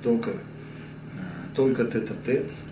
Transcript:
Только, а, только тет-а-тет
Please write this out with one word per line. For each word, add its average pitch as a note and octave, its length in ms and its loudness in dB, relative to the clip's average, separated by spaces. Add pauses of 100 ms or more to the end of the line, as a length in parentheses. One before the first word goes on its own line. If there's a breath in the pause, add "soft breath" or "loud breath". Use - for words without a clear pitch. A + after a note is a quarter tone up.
Только, A#2 280 4 (840 loud breath)
а, - 380 -8
только B2+ 300 6
тет-а-тет A2 600 0 (260)